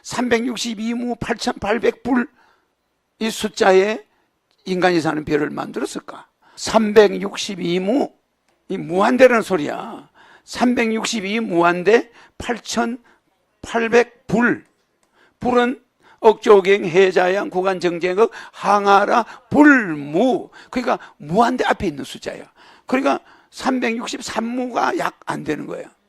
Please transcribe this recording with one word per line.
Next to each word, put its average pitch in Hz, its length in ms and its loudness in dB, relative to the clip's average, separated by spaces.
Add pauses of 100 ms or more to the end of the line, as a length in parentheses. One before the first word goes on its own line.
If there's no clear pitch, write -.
삼백육십이 233 920 -4
무 240 220 -6
팔천팔백 233 880 -4
불 240 260 0 (920)
이 220 120 -4
숫자에 208 760 2 (600)
인간이 180 340 0
사는 151 240 -4
별을 147 260 -2
만들었을까? - 760 -10 (300)
삼백육십이 196 1200 0
무, 226 320 -2 (560)
이 185 80 -6
무한대라는 220 680 2
소리야. 160 680 -6 (360)
삼백육십이 220 960 -2
무한대 180 720 2 (280)
팔천팔백 - 1900 -4
불. 214 400 0 (720)
불은 240 420 0 (380)
억조경, 202 640 4
해자양, 185 680 2
구간, 185 300 -2
정제극, 180 500 0 (220)
항아라, 202 720 2 (260)
불무. 208 1000 2 (200)
그러니까 240 280 -2 (180)
무한대 233 480 0
앞에 214 220 -2
있는 143 180 -6
숫자야. - 460 -14 (360)
그러니까 269 340 -2 (300)
삼백육십삼 240 960 -6
무가 247 540 -4
약 170 160 -6 (120)
안 147 180 -8
되는 147 220 -6
거야. - 180 -12 (240)